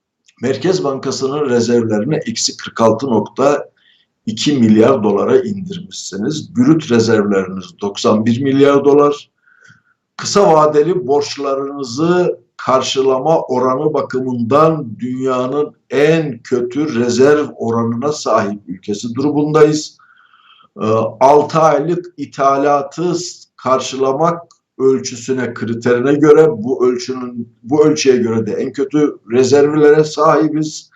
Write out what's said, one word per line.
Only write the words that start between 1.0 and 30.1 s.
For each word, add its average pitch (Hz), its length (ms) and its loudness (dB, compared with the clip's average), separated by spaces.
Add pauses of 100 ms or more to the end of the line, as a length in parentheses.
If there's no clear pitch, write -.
rezervlerini 117 640 0
eksi - 420 -6
kırk - 240 -8
altı 110 260 0
nokta 123 640 -2 (560)
iki 113 280 -2
milyar 113 500 4
dolara 98 340 2
indirmişsiniz. 98 1160 -8
Brüt 143 360 2
rezervleriniz 101 760 0 (160)
doksan 107 440 -2
bir 120 160 0
milyar 139 440 2
dolar. 143 460 0 (880)
Kısa 190 360 2
vadeli 151 540 2
borçlarınızı 143 1300 -2 (180)
karşılama 131 840 0
oranı 131 520 -2
bakımından 131 1040 -2
dünyanın 131 760 -4 (140)
en 147 540 0
kötü 127 520 -4
rezerv 131 520 2 (100)
oranına 117 540 -2
sahip 110 560 -2
ülkesi 104 480 -8
durumundayız. 151 840 0 (840)
Ee, 107 40 -4 (340)
altı 147 400 4
aylık 156 460 0 (120)
ithalatı 143 960 -2 (440)
karşılamak 135 840 -2 (380)
ölçüsüne, 127 720 -2
kriterine 123 600 0
göre 151 360 6
bu 123 380 -2
ölçünün, 123 760 -6
bu 151 220 2
ölçüye 139 320 2
göre 113 280 -2
de 104 60 -6
en 123 220 -6
kötü 143 440 -2 (140)
rezervlere 147 720 4
sahibiz. 156 920 -2